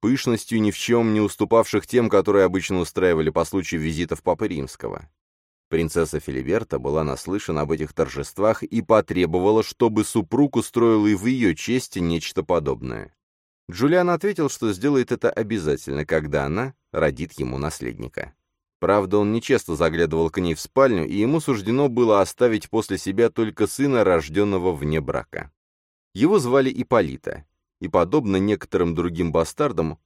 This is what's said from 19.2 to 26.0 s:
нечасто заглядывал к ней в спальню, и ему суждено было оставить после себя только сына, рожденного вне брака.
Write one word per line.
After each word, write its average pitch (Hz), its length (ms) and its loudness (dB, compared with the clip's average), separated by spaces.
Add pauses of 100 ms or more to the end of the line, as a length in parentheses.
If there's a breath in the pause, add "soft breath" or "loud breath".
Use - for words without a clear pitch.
нечасто 113 440 -2
заглядывал 82 520 0
к 87 100 -6
ней 87 140 0
в 76 80 -6
спальню, 113 480 2
и 82 80 -6
ему 131 240 2
суждено 127 480 0
было 113 320 4
оставить 110 480 0
после 104 300 -2
себя 110 320 0
только 107 360 -2
сына, 135 380 0
рожденного 90 720 0
вне 76 260 -2
брака. - 500 -8 (600)